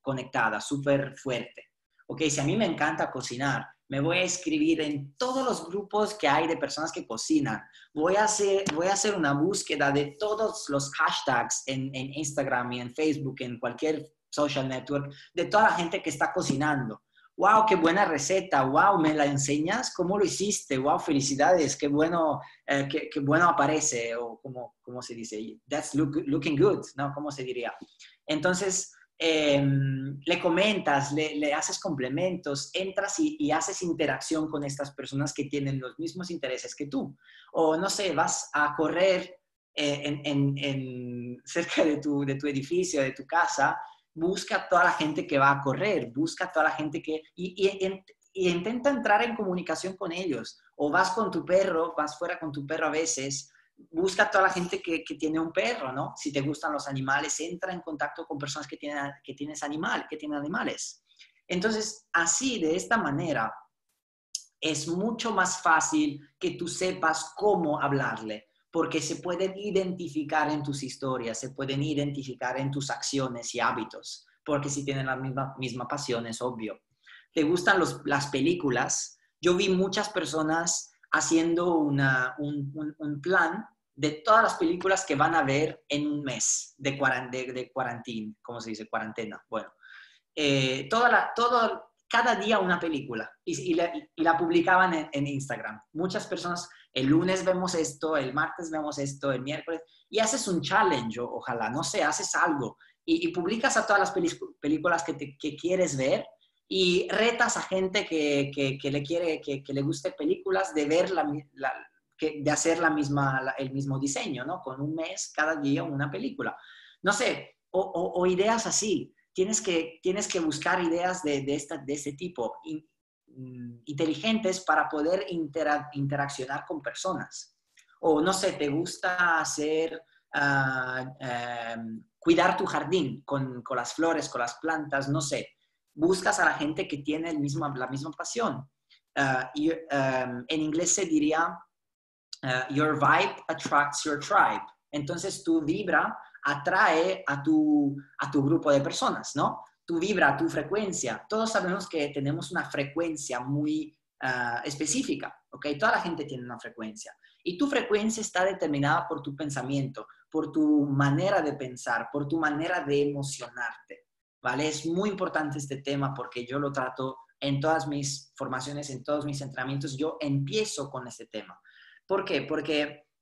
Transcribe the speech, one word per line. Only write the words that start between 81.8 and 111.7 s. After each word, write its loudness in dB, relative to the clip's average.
un, -4
un, -6
un -6
plan 2
de -2
todas 8
las 2
películas 2
que 0
van 4
a 4
ver 0
en 0
un -2
mes -4
de -2
cuaran-, 0
de, -6
de -8
cuarantín, -6
¿cómo -12
se -10
dice? -10
Cuarentena. -6
Bueno, -6
eh, 0
toda 6
la, 4
todo, 0
cada 4
día 2
una 2
película -4
y, -4
y 4
la, 2
y -4
la 6
publicaban 4
en, -2
en -2
Instagram. -6
Muchas -4
personas, -6
"El 0
lunes 4
vemos 2
esto, 0
el -2
martes -2
vemos -4
esto, -2
el -2
miércoles", -6
y 0
haces 0
un 2
challenge, 2
o, -4
ojalá, -2
no -2
sé, 0
haces 0
algo 2
y, 2
y 0
publicas 2
a 2
todas 6
las 0
pelicu-, -2
películas 2
que, -4
te, -10
que -4
quieres 0
ver 2
y 4
retas 2
a -2
gente 0
que, 2
que, 0
que -2
le 0
quiere, -2
que, -6
que -8
le 0
guste -2
películas, 0
de 2
ver 4
la 2
mi-, -4
la, -2